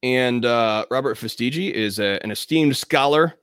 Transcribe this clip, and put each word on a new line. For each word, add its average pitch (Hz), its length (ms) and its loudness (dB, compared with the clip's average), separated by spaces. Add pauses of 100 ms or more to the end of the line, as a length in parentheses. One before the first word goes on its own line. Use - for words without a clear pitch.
And, 123 420 0
uh, 113 460 0
Robert 127 260 -2
Festigi 127 560 -4
is 107 260 -4
a, 101 240 -2
an 107 80 -6
esteemed 147 460 2
scholar 151 680 2